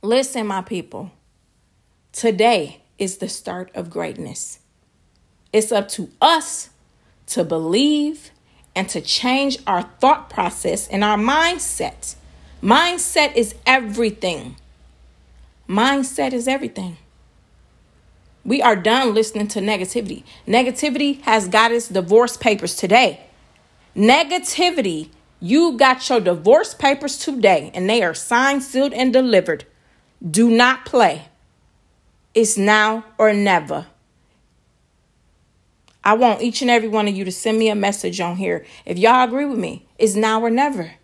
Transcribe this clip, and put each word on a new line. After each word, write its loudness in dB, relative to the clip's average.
Listen, -2
my -4
people, -12
today 0
is -6
the -10
start -12
of -10
greatness. -10
It's 2
up 0
to -10
us 2
to -2
believe 0
and -4
to -6
change -2
our 0
thought 0
process -4
and -2
our 2
mindset. -2
Mindset 0
is -2
everything. -2
Mindset 0
is -4
everything. -6
We 0
are 4
done 0
listening -2
to -6
negativity. -4
Negativity 0
has 0
got 4
its -2
divorce 2
papers -2
today. 2
Negativity, 0
you 2
got 2
your 2
divorce 4
papers 0
today, -2
and -4
they 2
are -2
signed, 0
sealed, -2
and -2
delivered. 2
Do 4
not 2
play. 0
It's 2
now 2
or 4
never. 0
I 4
want 2
each -4
and 0
every 2
one 0
of -2
you -6
to -8
send -2
me 2
a 0
message -4
on -4
here. -4
If -6
y'all 4
agree -4
with -6
me, -8
it's 2
now 0
or 0
never. -2